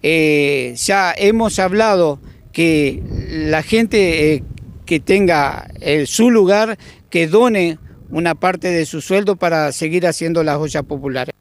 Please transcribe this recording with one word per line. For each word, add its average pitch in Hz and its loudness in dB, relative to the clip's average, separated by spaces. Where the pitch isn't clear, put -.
eh, 147 0
ya 196 0
hemos 214 0
hablado 190 2
que 156 0
la 156 0
gente, 185 2
eh, 127 -6
que 160 0
tenga, 165 0
eh, 147 0
su 226 2
lugar, 214 2
que 165 0
done 190 2
una 165 -2
parte 180 -2
de 170 0
su 156 -10
sueldo 196 -2
para 160 0
seguir 170 -2
haciendo 165 0
las 151 0
ollas 147 -4
populares. 135 -6